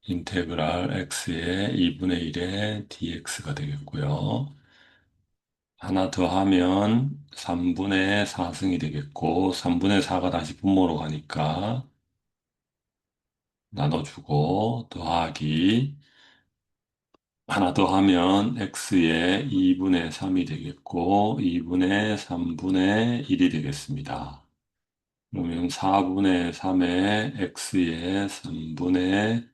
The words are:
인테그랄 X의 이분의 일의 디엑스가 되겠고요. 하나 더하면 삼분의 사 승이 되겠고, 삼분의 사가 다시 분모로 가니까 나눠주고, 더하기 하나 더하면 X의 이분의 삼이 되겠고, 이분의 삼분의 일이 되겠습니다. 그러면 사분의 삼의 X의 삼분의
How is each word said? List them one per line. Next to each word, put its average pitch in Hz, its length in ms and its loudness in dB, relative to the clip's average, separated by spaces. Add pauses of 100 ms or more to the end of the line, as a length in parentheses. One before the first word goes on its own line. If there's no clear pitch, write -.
인테그랄 87 880 -2
X의 90 840 -4
이분의 87 500 0
일의 98 640 -4
디엑스가 - 680 -8
되겠고요. 73 1000 -4 (1200)
하나 92 340 -2
더하면 95 1080 2 (160)
삼분의 95 920 0
사 87 260 -4
승이 92 260 0
되겠고, 80 760 -2
삼분의 92 480 2
사가 90 300 0
다시 82 260 -4
분모로 92 400 4
가니까 78 920 -4 (1800)
나눠주고, 92 1160 -2
더하기 85 1080 0 (1500)
하나 90 260 2
더하면 98 840 4
X의 92 920 2
이분의 90 600 2
삼이 92 340 -2
되겠고, 90 960 -2
이분의 92 760 0
삼분의 95 1080 0
일이 90 220 4
되겠습니다. 71 920 -6 (880)
그러면 85 380 -2
사분의 95 840 2
삼의 92 840 2
X의 90 920 -2
삼분의 90 1200 0